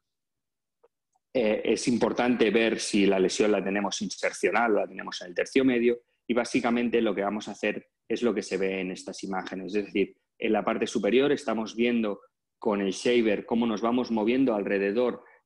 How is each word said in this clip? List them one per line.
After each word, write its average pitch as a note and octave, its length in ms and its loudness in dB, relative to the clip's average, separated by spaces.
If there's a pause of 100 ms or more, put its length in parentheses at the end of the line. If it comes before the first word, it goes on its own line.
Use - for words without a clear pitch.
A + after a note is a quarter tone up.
(1300)
Eh, G#2+ 320 2
es A2+ 220 0
importante A#2 640 2
ver A2 280 2
si G2+ 280 2
la G2 100 4
lesión G#2 340 2
la G2 120 2
tenemos G2 400 -4
insercional G#2 680 0
o G2+ 80 2
la F#2 60 -4
tenemos F#2+ 340 -12
en F2+ 80 -14
el F2+ 40 -14
tercio - 320 0
medio, A#2+ 360 2 (260)
y A#2+ 80 0
básicamente A#2+ 680 0
lo G#2+ 140 0
que G2 80 -2
vamos G#2 240 -4
a G#2+ 40 -8
hacer - 360 -4 (200)
es A2+ 140 -4
lo A#2 120 2
que G2 100 -4
se F#2+ 140 -4
ve F#2+ 240 -2
en F#2 100 -4
estas F#2 320 -12
imágenes. F#2+ 500 -8
Es G#2 120 0
decir, F#2+ 300 -2 (220)
en A2 160 0
la G2+ 100 0
parte A2 220 -2
superior A#2+ 460 2
estamos A2 440 -4
viendo A2+ 460 0 (380)
con G#2 220 0
el G2 100 0
shaver A2 560 2
cómo A#2 180 0
nos G#2+ 160 0
vamos A#2+ 300 0
moviendo A#2 420 2
alrededor G2+ 720 0 (220)